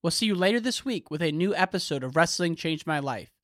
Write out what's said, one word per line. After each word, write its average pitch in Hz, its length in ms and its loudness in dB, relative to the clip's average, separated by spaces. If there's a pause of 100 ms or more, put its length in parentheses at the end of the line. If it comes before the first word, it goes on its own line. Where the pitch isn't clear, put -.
We'll 170 80 2
see - 160 0
you 214 80 2
later 190 260 4
this 233 240 -2
week 240 280 -4
with 151 100 -4
a 160 100 2
new 180 220 2
episode 175 500 0
of 131 120 -4
Wrestling 170 400 2
Changed 160 320 -4
My 156 100 0
Life. 127 320 -6 (140)